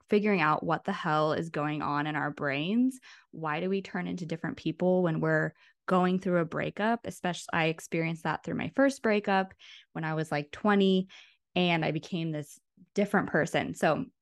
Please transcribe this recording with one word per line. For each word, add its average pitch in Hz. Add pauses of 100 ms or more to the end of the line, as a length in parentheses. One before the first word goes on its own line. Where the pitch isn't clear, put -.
(100)
figuring 190
out 151
what 156
the 196
hell 156
is 165
going 151
on 147
in 151
our 147
brains. 165 (320)
Why 160
do 185
we 196
turn 180
into 175
different -
people 180
when 160
we're 160 (320)
going 185
through 175
a 165
breakup? 165
Especially, -
I 165
experienced 165
that -
through 165
my -
first 269
breakup 202 (380)
when 160
I 156
was, 156
like, 147
twenty, 190 (480)
and 175
I 156
became 165
this 151 (360)
different 196
person. 151
So 160 (180)